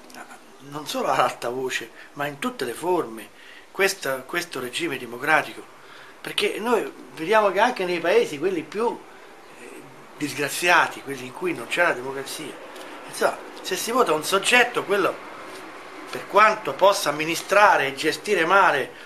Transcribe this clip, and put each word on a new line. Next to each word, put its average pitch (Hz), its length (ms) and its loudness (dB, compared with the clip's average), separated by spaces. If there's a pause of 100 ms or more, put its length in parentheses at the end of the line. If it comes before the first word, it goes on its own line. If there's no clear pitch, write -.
(680)
non 143 180 -12
solo 247 220 -2
ad 139 100 2
alta 123 300 0
voce, 123 400 -6 (240)
ma 143 120 -6
in 147 140 -8
tutte 247 240 -6
le 120 100 -4
forme, 131 680 -4 (320)
questa, 185 440 0 (100)
questo 170 340 -6
regime 131 380 -4
democratico, 123 680 0 (560)
perché 170 400 -4
noi 202 320 0 (240)
vediamo 202 360 4
che 185 80 0
anche 233 260 2
nei 175 140 -2
paesi, 180 380 2
quelli 165 260 -2
più, 208 360 -4 (600)
eh, - 200 -18 (360)
disgraziati, 147 840 2
quelli 131 260 -10
in 127 60 -14
cui 175 200 -4
non 120 140 -10
c'è - 160 2
la 160 100 4
democrazia, 135 600 -10 (540)
insomma, - 300 0 (240)
se - 160 -4
si 220 140 -4
vota 240 200 4
un 151 140 0
soggetto, 220 580 4
quello, 170 460 0 (840)
per - 160 -10
quanto 202 460 4
possa 196 340 4
amministrare 156 800 4
e 135 80 -6
gestire 165 480 0
male 165 480 4 (140)